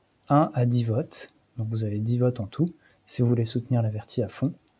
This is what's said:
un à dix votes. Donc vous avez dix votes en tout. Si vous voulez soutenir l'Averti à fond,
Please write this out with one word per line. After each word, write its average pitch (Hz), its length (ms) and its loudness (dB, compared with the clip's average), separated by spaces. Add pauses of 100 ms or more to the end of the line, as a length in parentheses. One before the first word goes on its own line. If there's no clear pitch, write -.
(280)
un 147 260 4
à 123 120 2
dix 120 180 2
votes. 113 480 -4 (260)
Donc 110 120 -4
vous 110 160 -2
avez 104 140 -2
dix 117 180 0
votes 123 240 2
en 101 60 -6
tout. 170 260 -2 (320)
Si - 160 -4
vous 120 80 4
voulez 117 160 2
soutenir 120 360 0
l'Averti 107 400 -2
à 101 60 -2
fond, - 260 -4 (260)